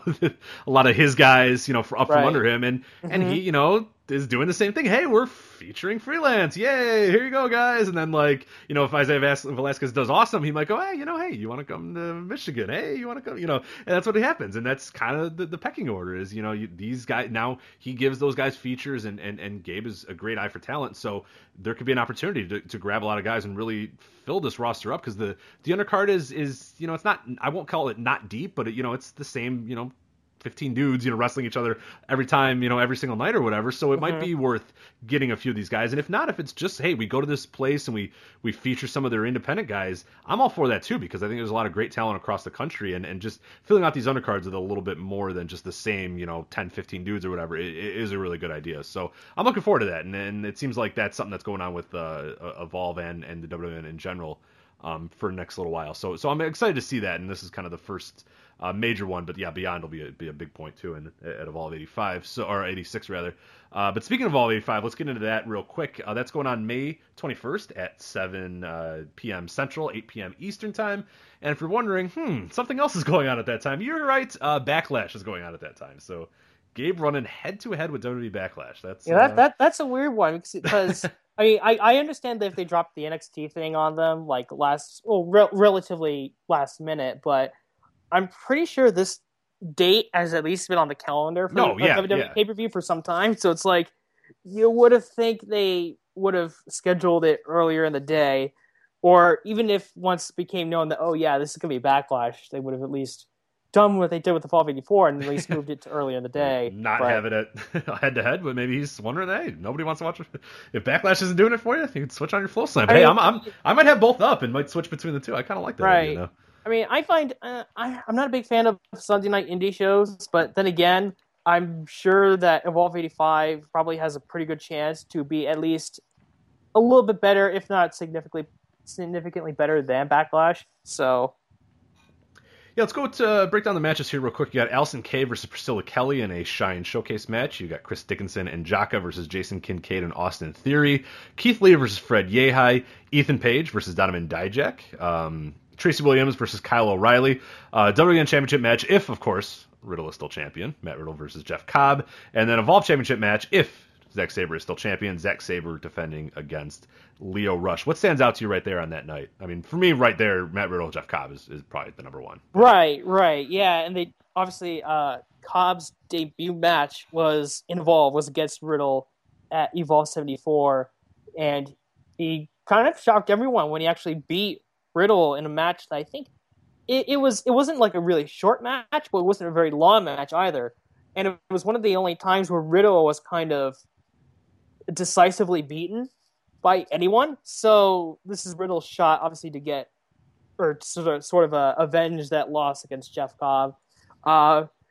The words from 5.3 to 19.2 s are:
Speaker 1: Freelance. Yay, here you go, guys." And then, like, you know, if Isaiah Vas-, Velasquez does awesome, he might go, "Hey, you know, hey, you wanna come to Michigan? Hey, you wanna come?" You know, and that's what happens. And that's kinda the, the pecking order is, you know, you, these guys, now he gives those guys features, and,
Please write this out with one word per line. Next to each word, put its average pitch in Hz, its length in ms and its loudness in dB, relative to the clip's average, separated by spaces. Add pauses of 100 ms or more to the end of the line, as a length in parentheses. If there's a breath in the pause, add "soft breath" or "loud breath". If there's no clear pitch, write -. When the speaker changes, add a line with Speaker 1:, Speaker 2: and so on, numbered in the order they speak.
Speaker 1:
Freelance. 240 600 0
Yay, 233 520 2
here 226 140 4
you 262 80 -6
go, 269 160 0
guys." 233 400 2
And 175 100 -4
then, 160 140 -2
like, 147 360 2 (200 loud breath)
you 147 80 -6
know, 143 80 4
if 139 100 0
Isaiah 143 280 2
Vas-, 143 220 2
Velasquez 135 500 -4
does 123 160 0
awesome, 196 340 2
he 151 80 -2
might 151 160 -2
go, 214 100 0
"Hey, 381 180 -4
you 285 100 -8
know, 330 120 -4
hey, 339 160 -6
you 214 140 -8
wanna 147 160 -8
come 170 320 -12
to 170 180 -8
Michigan? 175 560 -8
Hey, - 260 -6
you 240 120 -8
wanna 240 140 -10
come?" - 160 -12
You 170 100 -6
know, 147 100 0
and - 300 -12
that's 180 180 0
what 214 120 0
happens. 214 400 -2
And 117 80 -4
that's 135 240 -4
kinda 147 400 -4
the, 165 160 -8
the 160 120 -10
pecking 269 300 -8
order 92 300 -6
is, 95 160 -10
you 107 80 -8
know, 107 100 -6
you, 107 240 -8
these 113 300 -10
guys, 120 260 -4
now 117 280 -4 (200 soft breath)
he 127 140 -12
gives 131 260 -2
those 139 160 0
guys 135 220 -2
features, 127 480 -8
and, 101 160 -12